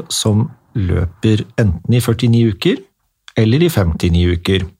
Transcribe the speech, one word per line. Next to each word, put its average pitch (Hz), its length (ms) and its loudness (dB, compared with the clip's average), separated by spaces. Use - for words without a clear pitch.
som 110 420 -2
løper 92 800 -2
enten 104 400 0
i 120 80 2
førtini 117 440 0
uker 139 320 0
eller 113 260 2
i 175 60 2
femtini 87 580 0
uker. 90 380 -2